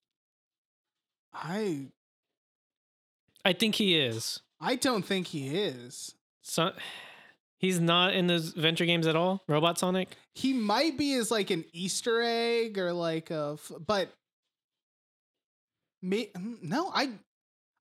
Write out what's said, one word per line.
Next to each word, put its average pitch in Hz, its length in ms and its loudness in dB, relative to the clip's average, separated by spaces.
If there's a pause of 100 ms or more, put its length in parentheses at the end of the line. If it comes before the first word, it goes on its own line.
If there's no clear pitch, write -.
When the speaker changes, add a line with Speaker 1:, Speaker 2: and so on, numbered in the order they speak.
(1300)
Speaker 1:
I 170 540 -4 (1600)
Speaker 2:
I 190 100 4
think 208 220 2
he 190 220 4
is. 113 420 -2 (200)
Speaker 1:
I 208 160 -2
don't 247 260 0
think 185 260 -2
he 139 280 -6
is. 131 580 -6 (280)
Speaker 2:
So, - 300 0 (840)
he's 185 220 2
not 175 340 6
in 180 120 4
those 170 220 2
adventure 170 360 2
games 170 220 4
at 160 100 4
all? 185 320 2
Robot 160 300 4
Sonic? 185 380 -2 (180)
Speaker 1:
He 262 180 0
might 254 460 0
be 285 160 0
as, 233 160 0
like, 214 200 0
an 170 220 0
Easter 202 500 -2
egg 233 540 0
or, 180 160 -2
like, 165 380 -2
a 151 280 -4
f-, - 140 -16 (140)
but 202 240 0 (1900)
me, 196 240 -2 (100)
mm, 202 260 -10
no, 233 320 -2
I, 254 160 0 (720)